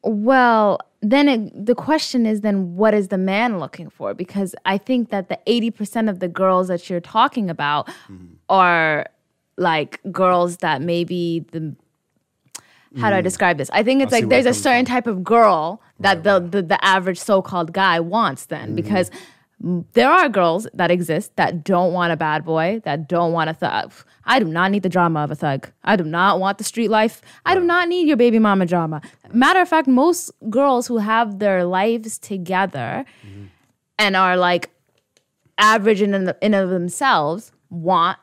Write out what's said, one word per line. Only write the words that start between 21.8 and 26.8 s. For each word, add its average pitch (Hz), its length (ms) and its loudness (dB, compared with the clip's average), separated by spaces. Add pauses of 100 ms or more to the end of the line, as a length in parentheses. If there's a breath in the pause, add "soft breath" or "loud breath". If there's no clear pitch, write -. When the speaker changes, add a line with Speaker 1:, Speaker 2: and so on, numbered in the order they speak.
Speaker 1:
want 175 200 -2
a 160 40 -2
bad 156 280 -4
boy, 165 400 -2
that 151 240 -6
don't 170 240 0
want 160 180 -2
a 156 40 -8
thug. - 380 -6 (320 soft breath)
I 254 140 2
do 220 80 0
not 170 240 0
need 202 120 -2
the 196 60 -2
drama 170 320 0
of 147 100 -4
a 151 40 -6
thug. 143 340 -4 (160)
I 175 120 2
do 175 80 -2
not 170 340 0
want 196 200 -2
the 214 60 -8
street 226 260 -4